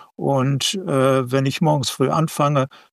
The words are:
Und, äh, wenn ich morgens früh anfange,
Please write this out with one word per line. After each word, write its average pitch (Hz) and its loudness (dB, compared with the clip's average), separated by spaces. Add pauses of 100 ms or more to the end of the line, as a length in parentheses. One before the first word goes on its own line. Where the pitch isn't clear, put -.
(180)
Und, 139 0
äh, 135 0
wenn 135 0
ich 135 -2
morgens 151 2
früh 131 0
anfange, 151 0 (260)